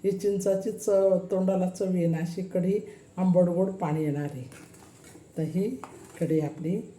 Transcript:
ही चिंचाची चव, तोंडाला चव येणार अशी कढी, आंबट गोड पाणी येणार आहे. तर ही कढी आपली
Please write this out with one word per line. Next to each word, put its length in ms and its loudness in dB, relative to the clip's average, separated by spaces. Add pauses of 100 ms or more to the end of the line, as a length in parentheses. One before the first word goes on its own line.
ही 140 0
चिंचाची 540 0
चव, 460 4 (120)
तोंडाला 400 2
चव 240 -2
येणार 260 2
अशी 220 -4
कढी, 360 0 (380)
आंबट 320 6
गोड 220 2
पाणी 320 -2
येणार 200 -2
आहे. 280 -8 (880)
तर 40 -2
ही 280 -2 (500)
कढी 200 2
आपली 400 -4 (180)